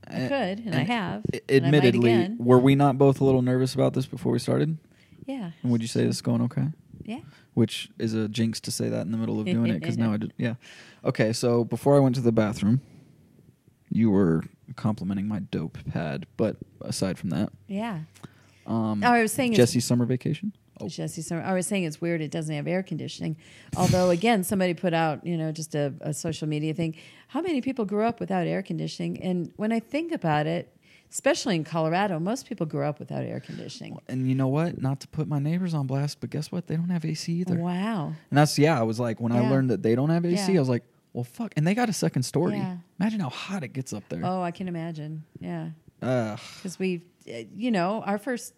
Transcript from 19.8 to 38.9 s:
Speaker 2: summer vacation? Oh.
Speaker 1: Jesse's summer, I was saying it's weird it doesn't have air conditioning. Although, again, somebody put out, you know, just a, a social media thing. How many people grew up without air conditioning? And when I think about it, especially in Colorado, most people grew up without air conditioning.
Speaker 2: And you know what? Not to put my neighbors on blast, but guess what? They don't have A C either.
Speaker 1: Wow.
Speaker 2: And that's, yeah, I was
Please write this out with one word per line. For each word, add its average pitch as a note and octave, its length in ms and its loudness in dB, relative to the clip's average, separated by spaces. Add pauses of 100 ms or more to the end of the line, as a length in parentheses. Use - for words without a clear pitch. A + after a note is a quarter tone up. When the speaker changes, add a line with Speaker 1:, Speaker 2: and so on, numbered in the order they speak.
Speaker 2:
summer A#2+ 200 2
vacation? D3 480 -4 (280)
Oh. G#3 80 -8
Speaker 1:
Jesse's D#3+ 380 -8
summer, E3+ 140 -6
I F#3+ 120 -2
was F#3 140 0
saying F#3+ 180 -2
it's D#3 160 -6
weird E3+ 200 0
it D3 100 -6
doesn't D#3 220 -4
have D3 140 -4
air F3+ 160 -2
conditioning. E3 540 -6 (400)
Although, F3+ 320 4
again, F#3 340 2
somebody F#3 300 0
put E3 200 0
out, D#3+ 320 0
you E3+ 120 -2
know, D#3+ 160 -2
just D#3+ 200 -10
a, C#3+ 280 0
a D3+ 120 -4
social D#3 360 -6
media D3+ 240 -2
thing. D#3+ 220 -4 (340)
How C#4 120 -4
many E4 200 0
people C4 240 -2
grew G#3 180 0
up A3+ 160 -2
without F3+ 260 0
air E3 160 -2
conditioning? E3+ 640 -6
And F3+ 320 -2
when A3 160 -2
I A3+ 80 2
think D#4+ 320 -6
about D#3 360 0
it, E3+ 280 -4 (340)
especially C4+ 460 0
in D#3 80 0
Colorado, E3 560 0
most G3+ 300 -4
people F3 160 -4
grew D3 180 -4
up D3 160 -4
without C3+ 240 -6
air A#2+ 160 -6
conditioning. - 580 -14 (120)
Speaker 2:
And C3 180 -2
you C3 80 2
know C3 140 2
what? D#3 320 -2
Not C3 200 -2
to - 60 -18
put - 220 -6
my D3 100 0
neighbors E3+ 340 -2
on C#3+ 140 -2
blast, C#3 320 -2
but - 100 -8
guess - 220 -6
what? F3 160 -6
They E3 80 -4
don't E3+ 140 -2
have E3+ 160 -2
A D#3+ 80 -2
C E3+ 260 -4
either. F3+ 160 0
Speaker 1:
Wow. F3+ 520 -2 (220)
Speaker 2:
And C#3 80 2
that's, D3 220 4
yeah, D3 180 6
I A2+ 60 2
was A2+ 160 -2